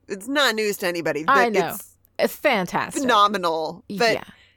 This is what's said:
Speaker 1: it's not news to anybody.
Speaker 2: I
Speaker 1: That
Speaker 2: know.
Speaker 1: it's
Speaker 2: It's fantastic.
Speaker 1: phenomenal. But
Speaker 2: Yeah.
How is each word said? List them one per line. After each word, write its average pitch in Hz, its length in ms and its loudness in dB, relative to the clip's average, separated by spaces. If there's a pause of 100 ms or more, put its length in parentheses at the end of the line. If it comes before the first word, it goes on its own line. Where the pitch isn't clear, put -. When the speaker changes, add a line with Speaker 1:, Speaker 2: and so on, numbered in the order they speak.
Speaker 1:
it's 196 180 -10
not 262 300 0
news 214 220 -2
to 190 100 -2
anybody. 160 400 -2
Speaker 2:
I 254 220 6
Speaker 1:
That - 20 -4
Speaker 2:
know. 180 220 0
Speaker 1:
it's - 220 -14 (220)
Speaker 2:
It's - 160 0
fantastic. 208 680 -2
Speaker 1:
phenomenal. 185 840 0
But 208 260 2
Speaker 2:
Yeah. - 100 -6 (320)